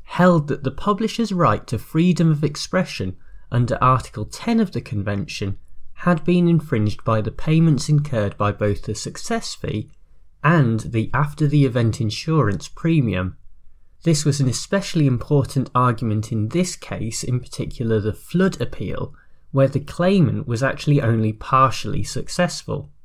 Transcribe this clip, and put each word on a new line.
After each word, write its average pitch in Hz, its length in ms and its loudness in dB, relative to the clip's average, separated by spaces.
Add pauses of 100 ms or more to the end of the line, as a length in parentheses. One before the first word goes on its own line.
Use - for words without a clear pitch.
held 175 420 4
that - 160 -4
the 131 80 -2
publisher's 214 640 -2
right 135 340 2
to 113 120 -4
freedom 170 520 2
of 151 140 0
expression 147 720 -4 (340)
under 120 320 0
Article 123 420 2
ten 226 360 -2
of 202 120 0
the 113 80 -4
Convention 101 800 -4 (360)
had 175 300 0
been 180 240 4
infringed 117 560 2
by 110 160 2
the 104 120 -4
payments 160 580 2
incurred 127 480 0
by 104 120 0
both 104 340 0
the 110 100 -4
success - 600 -6
fee 151 360 -6 (540)
and 139 360 4 (120)
the 110 200 0
after-the-event 139 880 2
insurance 110 680 0
premium. 104 680 0 (680)
This 160 200 2
was 147 140 2
an 135 100 2
especially 156 600 0
important 131 680 0
argument 117 560 0
in 110 200 -2
this 180 260 -2
case, - 480 -8
in 123 160 -2
particular - 580 -2
the 101 140 -2
flood - 480 -2
appeal, - 520 -6 (380)
where 135 160 4
the 131 140 0
claimant 175 680 2
was 120 160 -2
actually 143 400 2
only 110 300 2
partially 117 720 0
successful. - 880 -4 (120)